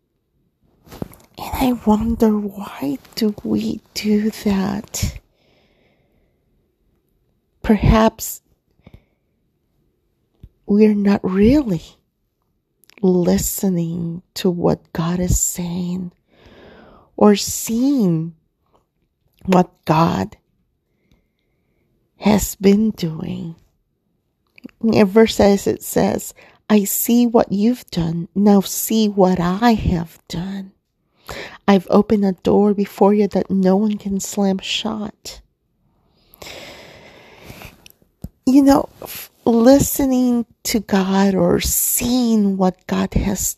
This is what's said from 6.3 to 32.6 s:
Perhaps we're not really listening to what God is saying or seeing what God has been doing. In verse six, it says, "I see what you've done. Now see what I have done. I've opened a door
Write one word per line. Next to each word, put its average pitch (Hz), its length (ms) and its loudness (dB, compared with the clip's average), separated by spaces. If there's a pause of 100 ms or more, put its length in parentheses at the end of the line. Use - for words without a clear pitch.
Perhaps - 800 0 (2250)
we're 214 300 4
not 202 280 2
really 208 600 2 (1200)
listening 175 1200 -2 (100)
to - 160 -2
what 170 440 -2
God 175 260 -4
is 180 200 -2
saying 180 720 -6 (1080)
or 208 160 6
seeing 208 1000 -2 (1120)
what 180 240 2 (140)
God 175 540 0 (1800)
has - 400 -2
been 202 360 2
doing. 170 680 -8 (1200)
In 226 240 4
verse 220 300 4
six, 202 320 2
it - 160 -4
says, - 500 -4 (360)
"I 208 160 4
see 240 420 0
what 226 240 2
you've 214 400 0
done. 165 440 -6
Now 202 260 4
see 220 480 -2
what 185 280 2
I 190 360 0
have 170 440 -4 (120)
done. 190 420 -10 (960)
I've 196 220 4
opened 208 340 2
a 196 80 0
door 202 420 0